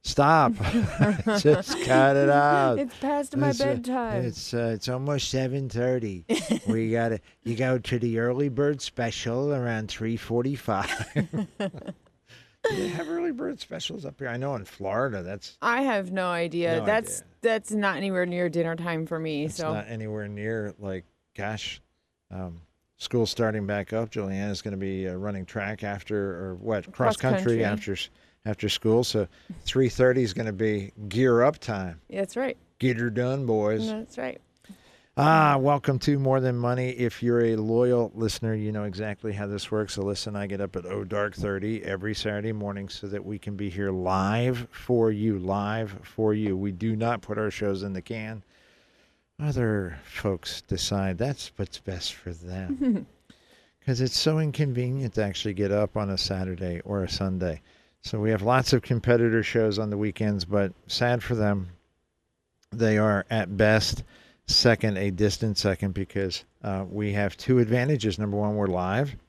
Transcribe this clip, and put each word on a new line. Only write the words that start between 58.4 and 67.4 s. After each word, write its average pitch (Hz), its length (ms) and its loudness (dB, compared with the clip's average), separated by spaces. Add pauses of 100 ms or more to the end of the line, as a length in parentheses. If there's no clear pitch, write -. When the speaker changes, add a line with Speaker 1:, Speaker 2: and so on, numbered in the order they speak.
Speaker 1:
lots 127 300 4
of 123 100 4
competitor 117 600 4
shows 107 380 2
on 107 100 -2
the 104 80 -2
weekends, 104 460 0
but 98 280 2 (140)
sad 120 380 0
for 127 100 -2
them. 101 340 0 (1040)
They 110 280 4
are, 104 320 4
at 104 260 0
best, 107 480 4 (420)
second, 110 520 4
a 101 120 0
distant 101 460 2
second, 98 380 0
because, 98 500 -4 (180)
uh, 95 280 -4
we 104 220 -2
have 101 260 0
two 127 220 4